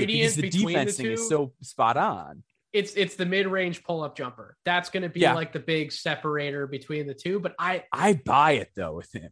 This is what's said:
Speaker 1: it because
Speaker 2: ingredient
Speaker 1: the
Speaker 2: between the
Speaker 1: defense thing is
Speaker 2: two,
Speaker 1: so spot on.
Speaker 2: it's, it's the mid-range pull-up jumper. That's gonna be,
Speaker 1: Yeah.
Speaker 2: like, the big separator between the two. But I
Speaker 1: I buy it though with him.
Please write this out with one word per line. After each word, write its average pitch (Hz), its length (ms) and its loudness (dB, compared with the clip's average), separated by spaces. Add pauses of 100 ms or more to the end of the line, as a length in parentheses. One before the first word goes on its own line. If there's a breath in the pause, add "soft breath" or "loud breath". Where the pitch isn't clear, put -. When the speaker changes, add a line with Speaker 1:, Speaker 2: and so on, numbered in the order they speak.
Speaker 1:
it 202 40 2
because 202 40 -2
Speaker 2:
ingredient 226 240 4
Speaker 1:
the 151 80 0
Speaker 2:
between 190 240 2
the 170 60 0
Speaker 1:
defense 135 240 2
thing 127 100 -2
is 113 140 -2
Speaker 2:
two, 117 80 -4
Speaker 1:
so 147 240 2 (100)
spot 120 340 2
on. 90 460 -2 (300)
Speaker 2:
it's, 202 220 0
it's 190 220 0
the 180 100 -2
mid-range 185 560 0
pull-up 160 340 -4
jumper. 123 480 -12
That's 175 260 0
gonna 185 180 -2
be, 170 120 -6
Speaker 1:
Yeah. 139 140 6
Speaker 2:
like, 160 180 -2
the 160 60 -6
big 156 320 -2
separator 143 800 -4
between 143 400 -6
the 139 60 -8
two. 185 260 -2
But 180 180 -4
I 180 340 -2
Speaker 1:
I 202 220 4
buy 147 380 4
it 110 240 0
though 85 160 -4
with 82 200 -12
him. 80 200 -12